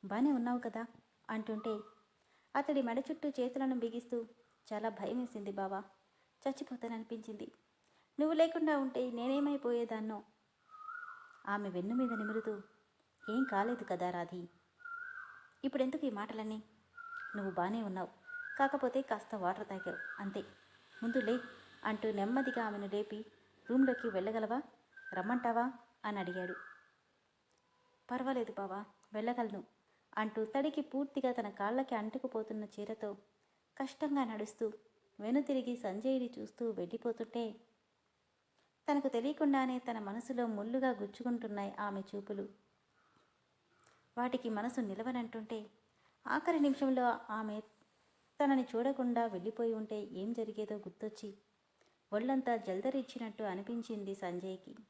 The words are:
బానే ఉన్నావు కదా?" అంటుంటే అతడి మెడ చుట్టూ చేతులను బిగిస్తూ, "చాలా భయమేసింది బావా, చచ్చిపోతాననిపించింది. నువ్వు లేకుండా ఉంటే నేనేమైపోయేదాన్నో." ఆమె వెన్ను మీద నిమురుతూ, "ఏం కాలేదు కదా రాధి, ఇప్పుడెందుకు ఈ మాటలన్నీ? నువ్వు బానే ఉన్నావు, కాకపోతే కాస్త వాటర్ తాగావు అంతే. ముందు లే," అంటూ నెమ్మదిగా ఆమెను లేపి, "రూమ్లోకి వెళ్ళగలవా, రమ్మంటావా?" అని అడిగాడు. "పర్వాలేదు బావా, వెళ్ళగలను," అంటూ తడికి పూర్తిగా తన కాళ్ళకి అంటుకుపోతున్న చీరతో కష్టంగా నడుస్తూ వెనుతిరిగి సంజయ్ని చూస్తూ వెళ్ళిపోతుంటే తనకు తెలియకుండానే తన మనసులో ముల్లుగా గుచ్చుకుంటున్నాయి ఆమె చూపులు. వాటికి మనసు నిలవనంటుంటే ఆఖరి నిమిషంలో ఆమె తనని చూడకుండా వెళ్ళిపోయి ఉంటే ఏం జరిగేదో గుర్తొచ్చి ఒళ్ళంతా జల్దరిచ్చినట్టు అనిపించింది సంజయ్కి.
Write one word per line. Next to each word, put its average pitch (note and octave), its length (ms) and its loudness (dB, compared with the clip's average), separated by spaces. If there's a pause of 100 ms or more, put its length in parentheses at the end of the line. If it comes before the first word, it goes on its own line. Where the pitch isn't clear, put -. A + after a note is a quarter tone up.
బానే A3+ 260 4
ఉన్నావు B3 280 4
కదా?" A3+ 260 -4 (440)
అంటుంటే A3 500 -2 (760)
అతడి C#4 260 4
మెడ A#3 180 2
చుట్టూ D4 300 -2
చేతులను C4 500 0
బిగిస్తూ, A#3 460 -2 (480)
"చాలా G#3+ 160 0
భయమేసింది G#3 640 -4
బావా, G3 320 -2 (680)
చచ్చిపోతాననిపించింది. A#3 1000 -6 (680)
నువ్వు D#4 140 6
లేకుండా D#4+ 440 6
ఉంటే B3+ 340 0
నేనేమైపోయేదాన్నో." A#3 1120 0 (1200)
ఆమె G3+ 220 -2
వెన్ను F#3 260 -2
మీద B3 180 2
నిమురుతూ, G#3+ 480 -2 (680)
"ఏం A#3 140 2
కాలేదు A#3 400 2
కదా F3+ 260 0
రాధి, F3 380 -4 (1160)
ఇప్పుడెందుకు C4 420 2
ఈ C4+ 40 4
మాటలన్నీ? G#3+ 540 -4 (720)
నువ్వు F#3+ 160 -2
బానే F#3+ 320 2
ఉన్నావు, F#3 240 -2 (520)
కాకపోతే C4+ 420 4
కాస్త A3+ 340 -2
వాటర్ G3 320 0
తాగావు F#3 300 -4 (220)
అంతే. G3+ 240 -4 (600)
ముందు A#3 140 2
లే," A#3+ 220 4 (440)
అంటూ G#3+ 280 0
నెమ్మదిగా A#3+ 540 2
ఆమెను G3+ 280 -4
లేపి, G#3 320 -2 (440)
"రూమ్లోకి B3+ 400 6
వెళ్ళగలవా, A3 520 0 (520)
రమ్మంటావా?" A#3+ 580 2 (340)
అని G#3 140 0
అడిగాడు. F3+ 360 -2 (1600)
"పర్వాలేదు B3 400 0
బావా, G3 340 -4 (280)
వెళ్ళగలను," A3 500 0 (540)
అంటూ A3 280 2
తడికి C#4+ 360 0
పూర్తిగా C#4 500 0
తన A#3 180 -2
కాళ్ళకి A#3 460 0
అంటుకుపోతున్న A3 680 -2
చీరతో G#3 500 -6 (640)
కష్టంగా C#4 460 0
నడుస్తూ G#3+ 480 -2 (480)
వెనుతిరిగి B3 560 2
సంజయ్ని A#3+ 540 0 (100)
చూస్తూ A3+ 320 -4
వెళ్ళిపోతుంటే A3+ 840 -2 (1400)
తనకు C#4 160 4
తెలియకుండానే C4 720 2
తన A#3 200 -4
మనసులో A#3 480 -2
ముల్లుగా A3+ 420 2
గుచ్చుకుంటున్నాయి G#3 880 -2
ఆమె G3 220 -2 (140)
చూపులు. G3 340 -4 (1700)
వాటికి B3 320 0
మనసు A3 320 0
నిలవనంటుంటే A3+ 880 -4 (580)
ఆఖరి D#4+ 320 4
నిమిషంలో C4 760 4
ఆమె G#3+ 280 -2 (840)
తనని C4+ 220 6 (100)
చూడకుండా B3 500 4
వెళ్ళిపోయి A3 480 0
ఉంటే G#3+ 300 -2
ఏం G3 300 -4
జరిగేదో G#3+ 420 -2
గుర్తొచ్చి G#3 600 -8 (760)
ఒళ్ళంతా B3 420 2
జల్దరిచ్చినట్టు A3 880 -2
అనిపించింది G3+ 720 -4
సంజయ్కి. F#3 600 -6 (140)